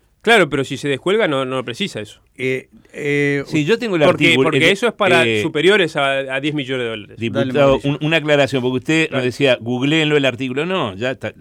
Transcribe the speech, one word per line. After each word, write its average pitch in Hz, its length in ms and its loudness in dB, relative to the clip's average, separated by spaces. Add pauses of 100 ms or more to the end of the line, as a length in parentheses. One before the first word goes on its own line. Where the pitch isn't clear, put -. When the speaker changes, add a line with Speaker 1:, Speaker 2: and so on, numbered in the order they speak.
(200)
Speaker 1:
Claro, 202 280 4
pero 139 140 -2
si 131 140 -6
se 147 120 -6
descuelga 185 380 0
no, 135 180 0
no 131 200 -4
precisa 127 360 -8
eso. - 200 -16 (160)
Speaker 2:
Eh, 131 320 -6 (240)
eh, 143 540 -2
Speaker 3:
Sí, 151 180 -2
yo 202 120 2
tengo 226 200 -4
el 156 60 2
Speaker 1:
Porque, 160 240 4
Speaker 3:
artículo, 160 240 4
Speaker 1:
porque 147 160 0
Speaker 3:
el, 185 60 4
Speaker 1:
eso 202 140 -2
es 208 60 0
para 175 340 2
Speaker 3:
eh, 110 160 0
Speaker 1:
superiores 156 540 2
a, 139 140 0 (240)
a 139 60 -2
diez 147 140 -4
millones 131 300 -4
de 117 60 -4
dólares. 107 280 -12
Speaker 3:
Diputado, 127 340 -2
Speaker 2:
Dale, 143 120 2
Mauricio. 139 260 2
Speaker 3:
un, 143 160 -2
una 160 120 2
aclaración, 139 440 2
porque 127 160 -2
usted 160 300 0
Speaker 1:
Claro. - 100 -6
Speaker 3:
nos 123 60 -4
decía, 127 360 2
"Googleenlo 143 560 0
el 139 80 2
artículo". 131 400 -4
No, 165 300 -4
ya 117 180 -4
está, 110 280 -8